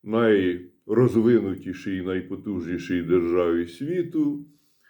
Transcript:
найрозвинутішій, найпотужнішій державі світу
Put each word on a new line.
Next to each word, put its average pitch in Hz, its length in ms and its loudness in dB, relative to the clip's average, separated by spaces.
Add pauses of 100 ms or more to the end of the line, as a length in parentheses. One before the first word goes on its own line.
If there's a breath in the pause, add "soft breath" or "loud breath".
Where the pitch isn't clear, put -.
найрозвинутішій, 104 2000 2
найпотужнішій 90 1000 -4
державі 85 640 2
світу 156 760 -4 (440)